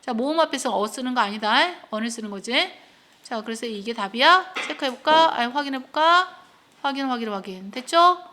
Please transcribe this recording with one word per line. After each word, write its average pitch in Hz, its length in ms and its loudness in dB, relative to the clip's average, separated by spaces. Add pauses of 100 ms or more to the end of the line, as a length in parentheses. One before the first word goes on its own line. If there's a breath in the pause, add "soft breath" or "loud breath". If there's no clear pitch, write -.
자, 262 100 -6
모음 269 280 -2
앞에서 269 360 0
어 202 100 0
쓰는 254 280 -6
거 254 60 0
아니다. 220 540 0 (160)
on을 220 200 -6
쓰는 220 200 -10
거지. 240 400 -2 (520 soft breath)
자, 226 200 -8
그래서 226 220 -8
이게 220 300 -8
답이야. 240 580 2 (140)
체크해볼까? 302 720 2
아니, 240 140 -2
확인해볼까? 302 840 0 (460)
확인, 277 240 -2
확인, 240 240 -4
확인. 196 400 -10
됐죠? 339 520 4 (100)